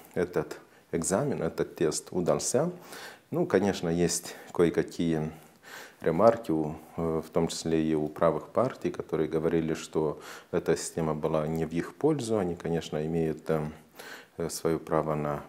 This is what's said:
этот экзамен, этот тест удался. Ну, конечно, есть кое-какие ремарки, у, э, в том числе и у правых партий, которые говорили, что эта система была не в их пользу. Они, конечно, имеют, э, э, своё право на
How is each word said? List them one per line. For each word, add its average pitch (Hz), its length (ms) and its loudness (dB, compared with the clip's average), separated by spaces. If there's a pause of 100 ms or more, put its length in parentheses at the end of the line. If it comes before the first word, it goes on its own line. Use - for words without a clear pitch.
(160)
этот 85 420 0 (340)
экзамен, 123 500 0
этот - 340 -2
тест 78 360 0
удался. 90 580 2 (600)
Ну, - 140 0
конечно, 95 440 2
есть 85 460 0 (180)
кое-какие 80 760 2 (720)
ремарки, 98 500 4
у, 78 240 0 (220)
э, 80 280 0
в - 60 -18
том 82 160 2
числе 80 440 0
и 78 40 4
у 76 120 0
правых 78 420 2
партий, - 420 0
которые 78 380 -2
говорили, 80 460 2
что 78 440 -2 (320)
эта 85 240 2
система 80 380 -2
была 78 340 0
не 80 180 0
в 78 60 -6
их 85 240 -4
пользу. 131 420 2
Они, 90 180 0
конечно, 80 500 -2
имеют, 80 440 0
э, 80 120 2 (760)
э, 82 120 -4
своё 80 300 0
право 78 360 0
на 73 340 -2